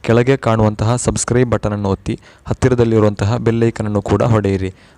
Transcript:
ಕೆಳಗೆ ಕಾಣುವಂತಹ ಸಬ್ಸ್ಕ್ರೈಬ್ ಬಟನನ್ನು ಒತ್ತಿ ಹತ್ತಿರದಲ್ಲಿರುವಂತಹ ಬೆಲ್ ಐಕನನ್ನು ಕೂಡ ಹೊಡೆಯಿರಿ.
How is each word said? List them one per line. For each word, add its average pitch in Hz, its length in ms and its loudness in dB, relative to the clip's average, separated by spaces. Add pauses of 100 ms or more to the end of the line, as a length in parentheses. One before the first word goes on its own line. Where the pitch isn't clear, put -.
ಕೆಳಗೆ 120 360 2
ಕಾಣುವಂತಹ 110 580 0
ಸಬ್ಸ್ಕ್ರೈಬ್ 120 560 -2
ಬಟನನ್ನು 104 380 -4
ಒತ್ತಿ 104 300 -4 (280)
ಹತ್ತಿರದಲ್ಲಿರುವಂತಹ 110 920 2
ಬೆಲ್ 117 260 0
ಐಕನನ್ನು 107 380 -2
ಕೂಡ 101 220 0
ಹೊಡೆಯಿರಿ. 98 500 0 (240)